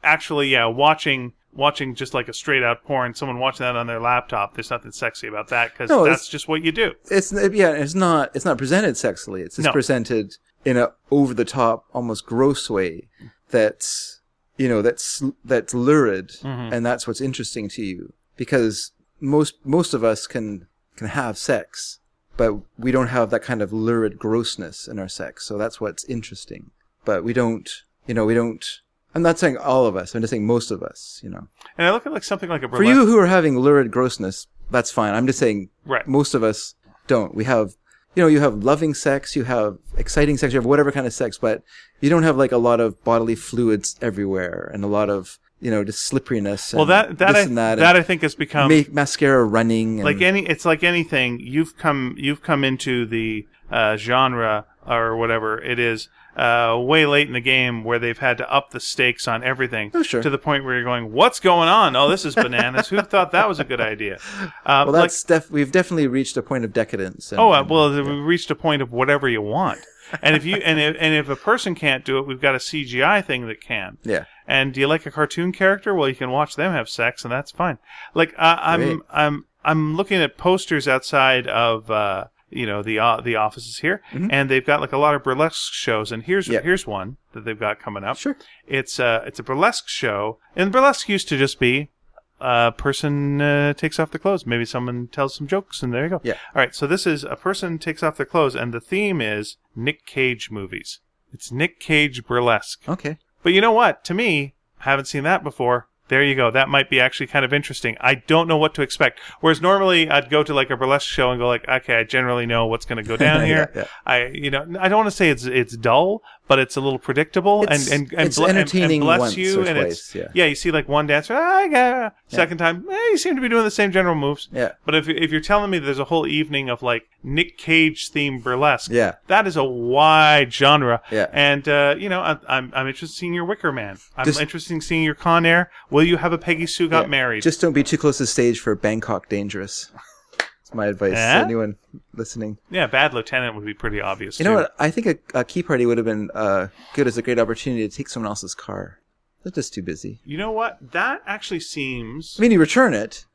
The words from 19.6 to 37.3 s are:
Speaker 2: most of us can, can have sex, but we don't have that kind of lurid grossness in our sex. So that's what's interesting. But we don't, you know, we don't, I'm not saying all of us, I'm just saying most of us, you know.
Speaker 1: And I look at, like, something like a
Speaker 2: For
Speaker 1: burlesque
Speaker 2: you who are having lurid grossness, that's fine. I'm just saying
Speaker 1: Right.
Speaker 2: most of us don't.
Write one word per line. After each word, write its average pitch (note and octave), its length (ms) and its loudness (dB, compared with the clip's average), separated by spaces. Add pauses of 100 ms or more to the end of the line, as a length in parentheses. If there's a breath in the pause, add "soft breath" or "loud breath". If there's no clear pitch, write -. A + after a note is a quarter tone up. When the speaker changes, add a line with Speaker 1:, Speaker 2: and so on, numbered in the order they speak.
Speaker 2:
most D#3+ 280 0
of A2+ 100 -2
us A2+ 240 0
can, G#2 400 -10 (300)
can A2+ 100 -10
have A#2 300 -6
sex, - 640 -6 (380)
but A2+ 160 2 (240)
we B2 140 -2
don't B2+ 160 2
have A#2 220 0
that A2+ 140 -2
kind A#2 180 -4
of G2 100 -4
lurid A2 480 -2
grossness A2 680 -4
in G#2 120 -12
our F#2+ 80 -8
sex. - 380 -14
So G#2+ 120 -8
that's A2 220 -6
what's - 260 -8
interesting. - 680 -12 (340)
But F#2+ 180 0
we A#2 100 -2
don't, A2+ 360 -2 (380)
you B2 60 -4
know, A2 120 0
we A2+ 80 2
don't, A#2 320 -2 (480)
I'm E3 80 0
not E3+ 180 4
saying C#3 180 2
all C3 280 2
of G2+ 100 0
us, F#2 200 -8
I'm A#2 60 -2
just A2 100 -2
saying G#2+ 140 -2
most A#2 260 0
of F2 120 -8
us, - 400 -16
you F#2 60 -16
know. F2+ 180 -16 (300 loud breath)
Speaker 1:
And E3+ 100 2
I F#3 40 4
look A#3 140 -2
at, C#4+ 60 -8
like, C#4 140 -8
something F#3+ 240 -6
like D3+ 140 -4
a B2+ 60 -6
Speaker 2:
For B2 100 -6
Speaker 1:
burlesque A#3 160 8
Speaker 2:
you C4+ 100 8
who A3+ 120 8
are F#3 100 8
having D#3+ 300 4
lurid C3+ 340 6
grossness, A#2+ 560 -2 (240)
that's A#2+ 200 0
fine. G#2+ 220 0
I'm A#2+ 140 2
just C3 120 0
saying G#2 300 0 (160)
Speaker 1:
Right. C3+ 220 -2
Speaker 2:
most C#3 260 2
of A#2+ 100 2
us - 320 -2 (320)
don't. A2+ 260 2